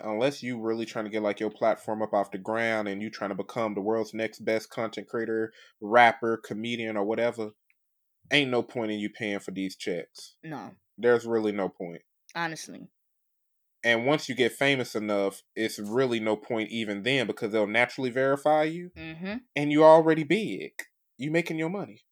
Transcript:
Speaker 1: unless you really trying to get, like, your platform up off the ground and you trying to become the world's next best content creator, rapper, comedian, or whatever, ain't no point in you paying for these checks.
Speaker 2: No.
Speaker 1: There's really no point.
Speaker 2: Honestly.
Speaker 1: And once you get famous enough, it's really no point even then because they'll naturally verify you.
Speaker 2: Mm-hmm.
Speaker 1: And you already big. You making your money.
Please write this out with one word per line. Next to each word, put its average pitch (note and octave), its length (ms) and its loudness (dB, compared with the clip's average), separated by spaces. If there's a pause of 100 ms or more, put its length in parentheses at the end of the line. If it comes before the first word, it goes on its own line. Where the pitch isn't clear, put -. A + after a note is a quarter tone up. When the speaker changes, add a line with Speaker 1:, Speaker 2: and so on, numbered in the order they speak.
Speaker 1:
unless A#2 380 -2
you B2 180 -6
really A2+ 240 -2
trying A2+ 220 -6
to G2+ 40 -10
get, G#2+ 120 -2
like, G#2 180 -2
your G#2+ 100 -2
platform A2 520 -2
up G#2 100 -4
off G2+ 180 0
the G#2+ 60 -10
ground A2 500 -2
and G2 140 -4
you G#2+ 80 -6
trying G#2 220 -6
to G2+ 40 -4
become G#2 380 -4
the G2+ 80 -4
world's A2 320 -2
next A2 320 -6
best A2 240 0
content A2 400 -8
creator, A2+ 420 -2 (300)
rapper, A2+ 560 6
comedian, A2+ 640 -6
or G2+ 60 0
whatever, A2+ 480 -2 (800)
ain't C#3 200 2
no A#2+ 120 2
point A2+ 300 -4
in G#2+ 80 -4
you G#2 80 -4
paying G2+ 320 -6
for G2 120 -12
these F#2+ 220 -6
checks. - 680 -10
Speaker 2:
No. C#3+ 280 -12 (260)
Speaker 1:
There's A#2 260 4
really A2+ 260 0
no G2 200 -2
point. E2+ 320 -12 (340)
Speaker 2:
Honestly. E3 540 -10 (960)
Speaker 1:
And A#2 220 2
once D3+ 240 2
you B2 40 -6
get A#2 180 2
famous C#3 420 0
enough, G#2 480 -2 (120)
it's A2 240 -4
really A#2 400 0
no G#2+ 180 0
point A2 340 -4
even G#2 320 -4
then B2 240 0
because G#2 260 -4
they'll G#2+ 140 2
naturally A#2+ 440 0
verify C#3 540 2
you. F3 320 -8
Speaker 2:
Mm-hmm. E3 400 -10 (200)
Speaker 1:
And D3 160 0
you D3+ 120 8
already D#3+ 400 10
big. C3+ 480 -2 (460)
You C#3 120 -6
making E3 280 0
your D#3+ 120 -2
money. C#3 420 -10